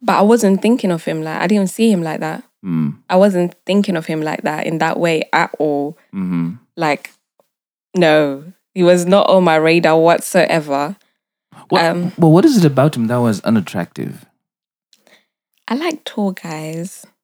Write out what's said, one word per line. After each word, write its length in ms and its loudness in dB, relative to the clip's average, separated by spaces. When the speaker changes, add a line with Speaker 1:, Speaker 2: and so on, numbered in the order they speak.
Speaker 1:
But 160 0
I 60 4
wasn't 400 2
thinking 280 0
of 140 -4
him 160 -6
like, 180 -8
I 80 -4
didn't 220 0
see 220 0
him 100 0
like 180 -6
that. 240 -8
Speaker 2:
Mm. 320 -4
Speaker 1:
I 60 0
wasn't 400 2
thinking 300 0
of 120 -6
him 140 -4
like 200 -6
that, 240 -6
in 140 -4
that 200 -2
way 320 0
at 280 0
all. 380 -4
Speaker 2:
Mm-hmm. 420 -4
Speaker 1:
Like, 380 -6
no, 480 2
he 100 0
was 220 4
not 240 4
on 160 4
my 100 4
radar 420 2
whatsoever. 1000 0
Speaker 2:
What, 160 2
Speaker 1:
Um, 320 -4
Speaker 2:
but 120 4
what 140 6
is 140 4
it 80 4
about 320 2
him 100 -2
that 100 -2
was 240 0
unattractive? 840 -4
Speaker 1:
I 80 -4
like 280 -6
tall 280 -4
guys. 720 -12